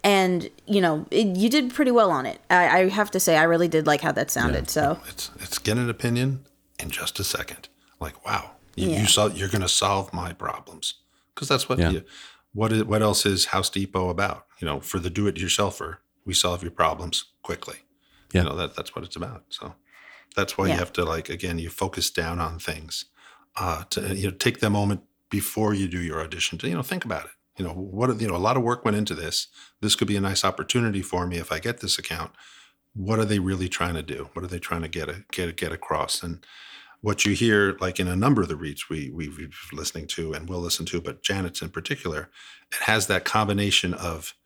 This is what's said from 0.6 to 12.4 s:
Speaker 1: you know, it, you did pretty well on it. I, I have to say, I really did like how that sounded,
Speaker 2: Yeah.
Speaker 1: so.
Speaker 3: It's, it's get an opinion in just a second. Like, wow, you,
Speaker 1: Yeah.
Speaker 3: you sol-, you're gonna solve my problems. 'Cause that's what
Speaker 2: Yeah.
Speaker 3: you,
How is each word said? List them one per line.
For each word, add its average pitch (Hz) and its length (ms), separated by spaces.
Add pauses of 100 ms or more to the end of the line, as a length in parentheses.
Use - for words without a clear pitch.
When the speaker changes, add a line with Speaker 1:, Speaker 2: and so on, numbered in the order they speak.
Speaker 1:
you 202 160
know, 165 300
it, 190 240
you 202 140
did 247 240
pretty 269 180
well 226 200
on 131 140
it. - 140 (100)
I, 180 320
I 185 80
have 202 220
to 185 80
say, 170 180
I 160 60
really 170 240
did 156 180
like 151 160
how 160 120
that 135 180
sounded, 127 340
Speaker 2:
Yeah. - 40 (260)
Speaker 1:
so. - 40 (100)
Speaker 3:
It's, - 300
it's - 180
get 110 200
an 123 120
opinion 123 560 (340)
in - 100
just - 300
a 101 40
second. - 440 (320)
Like, - 260
wow, - 260 (240)
you, 92 140
Speaker 1:
Yeah. 156 120
Speaker 3:
you 107 60
sol-, 104 240
you're 98 180
gonna 95 180
solve 98 460
my 87 200
problems. - 600 (400)
'Cause 139 140
that's 135 180
what 127 120
Speaker 2:
Yeah. 85 100
Speaker 3:
you, 87 140 (500)